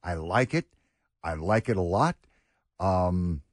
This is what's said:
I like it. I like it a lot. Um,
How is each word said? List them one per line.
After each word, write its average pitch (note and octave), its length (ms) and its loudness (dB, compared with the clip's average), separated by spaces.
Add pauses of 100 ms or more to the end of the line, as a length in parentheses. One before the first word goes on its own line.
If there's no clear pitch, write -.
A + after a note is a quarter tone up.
I F2 120 -6
like F2 380 0
it. E3 140 -2 (560)
I E2 120 -4
like G#2 360 0
it G2+ 80 0
a F#2 40 0
lot. G#2+ 340 2 (640)
Um, F2+ 640 0 (120)